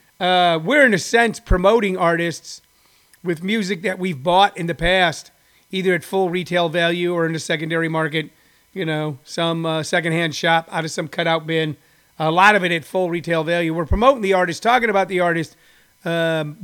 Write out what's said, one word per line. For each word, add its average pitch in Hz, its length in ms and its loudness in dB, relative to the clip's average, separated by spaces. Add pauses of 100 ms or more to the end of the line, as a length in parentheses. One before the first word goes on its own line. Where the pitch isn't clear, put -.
(200)
Uh, 180 440 2
we're, 269 220 6
in 226 80 4
a 170 60 2
sense, 233 420 0
promoting 190 560 2
artists 170 640 -2 (640)
with 170 200 -4
music 196 380 -2
that 185 180 -4
we've 175 240 -4
bought 185 320 4
in 175 120 -4
the 165 80 -2
past, 175 560 0 (400)
either 185 220 0
at 170 120 -2
full 190 240 0
retail 175 400 -2
value 175 440 0
or 165 120 0
in 165 80 -2
the 160 60 -6
secondary 165 500 -2
market, 160 400 -2 (420)
you 190 140 -6
know, 151 380 -4
some, 165 420 -4
uh, 160 160 -2
secondhand 165 540 -2
shop 165 360 0
out 165 140 -4
of 156 60 -8
some 165 160 -6
cutout 165 400 -2
bin. 160 280 -2 (440)
A 156 100 0
lot 190 260 6
of 185 80 0
it 175 80 0
at 165 140 -4
full 185 240 -2
retail 165 340 -2
value. 170 300 -2
We're 165 120 -4
promoting 226 360 2
the 190 120 0
artist, 180 280 0
talking 233 280 2
about 196 180 2
the 180 140 -2
artist. 165 340 -2 (480)
Um, 165 600 -2